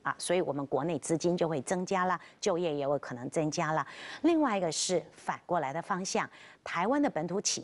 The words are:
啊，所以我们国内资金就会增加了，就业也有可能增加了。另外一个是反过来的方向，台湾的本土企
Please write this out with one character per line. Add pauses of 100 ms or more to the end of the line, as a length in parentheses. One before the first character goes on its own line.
啊，
所
以
我
们
国
内
资
金
就
会
增
加
了， (200)
就
业
也
有
可
能
增
加
了。 (360)
另
外
一
个
是 (120)
反
过
来
的
方
向， (360)
台
湾
的
本
土
企